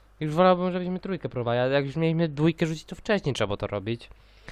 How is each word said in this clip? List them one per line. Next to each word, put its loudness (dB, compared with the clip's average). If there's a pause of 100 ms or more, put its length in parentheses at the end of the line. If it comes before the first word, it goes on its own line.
(200)
Już -4
wolałbym, 4
żebyśmy -4
trójkę -6
próbowali, -2
ale 2
jak 2
już -6
mieliśmy 2
dwójkę 2
rzucić, -6
to -16
wcześniej -2
trzeba 0
było -2
to -6
robić. -6 (420)